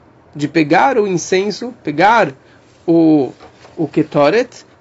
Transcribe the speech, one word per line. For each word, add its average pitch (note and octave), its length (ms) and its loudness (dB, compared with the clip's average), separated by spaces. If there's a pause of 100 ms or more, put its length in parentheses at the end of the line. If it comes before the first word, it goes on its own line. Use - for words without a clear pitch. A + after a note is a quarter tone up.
(340)
de D3 140 -6
pegar E3+ 500 2
o G#3 80 0
incenso, G3 680 -4 (120)
pegar F3 480 0 (540)
o, D#3+ 460 2 (440)
o D#3 100 -6
Ketoret, D#3 800 -2 (160)